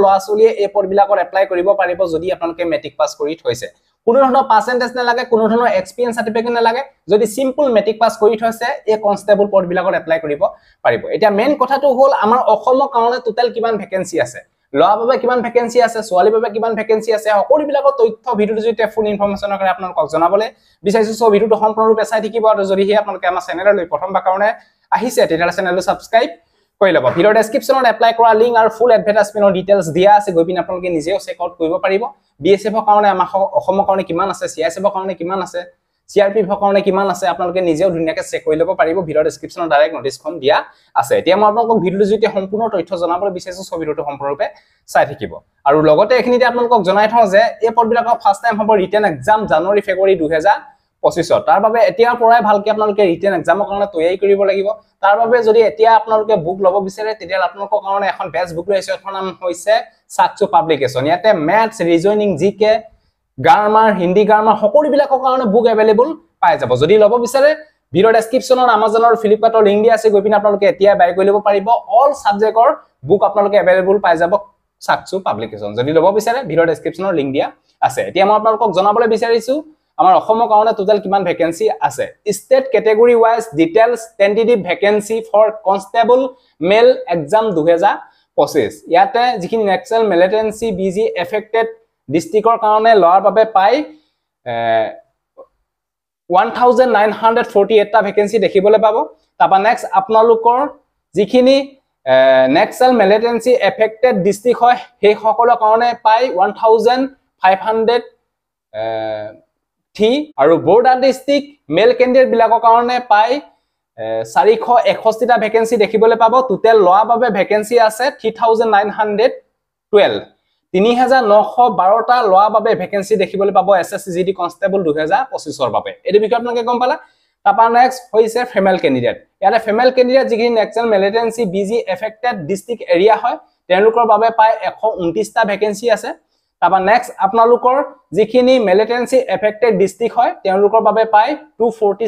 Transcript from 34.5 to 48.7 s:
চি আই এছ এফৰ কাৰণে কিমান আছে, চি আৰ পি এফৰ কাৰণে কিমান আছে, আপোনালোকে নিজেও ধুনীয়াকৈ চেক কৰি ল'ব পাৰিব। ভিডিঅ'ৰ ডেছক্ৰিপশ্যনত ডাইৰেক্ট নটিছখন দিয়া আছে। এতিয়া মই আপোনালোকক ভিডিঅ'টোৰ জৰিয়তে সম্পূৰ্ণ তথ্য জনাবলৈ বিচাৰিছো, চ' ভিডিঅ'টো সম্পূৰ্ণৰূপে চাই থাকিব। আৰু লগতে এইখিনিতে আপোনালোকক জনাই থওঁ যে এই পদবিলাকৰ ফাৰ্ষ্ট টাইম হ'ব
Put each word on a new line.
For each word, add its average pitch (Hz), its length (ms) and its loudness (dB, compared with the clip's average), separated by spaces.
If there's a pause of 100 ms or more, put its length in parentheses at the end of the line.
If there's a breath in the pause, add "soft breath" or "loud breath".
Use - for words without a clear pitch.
চি - 120 -12
আই 170 60 -2
এছ 165 100 -12
এফৰ 196 160 -2
কাৰণে 190 240 -6
কিমান 185 260 -6
আছে, 175 140 -10 (500)
চি - 140 -8
আৰ 202 100 0
পি 220 100 2
এফৰ 190 180 -4
কাৰণে 196 240 2
কিমান 196 280 0
আছে, 190 180 -6
আপোনালোকে 180 360 -4
নিজেও 165 260 0
ধুনীয়াকৈ 165 360 -4
চেক 160 160 -6
কৰি 156 140 0
ল'ব 170 100 2 (100)
পাৰিব। 165 160 0 (120)
ভিডিঅ'ৰ 151 200 0
ডেছক্ৰিপশ্যনত 160 440 -8
ডাইৰেক্ট 151 260 2
নটিছখন 135 340 -10 (100)
দিয়া 143 140 2 (440 soft breath)
আছে। 131 200 -4
এতিয়া 175 200 2
মই 214 100 4
আপোনালোকক 226 340 0
ভিডিঅ'টোৰ 190 260 0
জৰিয়তে 214 260 0
সম্পূৰ্ণ 196 260 -6 (100)
তথ্য 175 180 -6 (120)
জনাবলৈ 180 340 -2
বিচাৰিছো, 180 320 -14
চ' 175 120 -8
ভিডিঅ'টো 151 280 -6
সম্পূৰ্ণৰূপে 143 380 -6 (460 soft breath)
চাই 156 180 2
থাকিব। 101 220 -12 (360)
আৰু 147 100 4 (120)
লগতে 202 280 2
এইখিনিতে 247 320 0
আপোনালোকক 240 380 0
জনাই 208 240 2
থওঁ 233 220 4
যে 208 80 4 (240)
এই 226 120 -2
পদবিলাকৰ 233 440 0
ফাৰ্ষ্ট 202 220 0
টাইম 226 160 -2
হ'ব 214 100 -2 (120)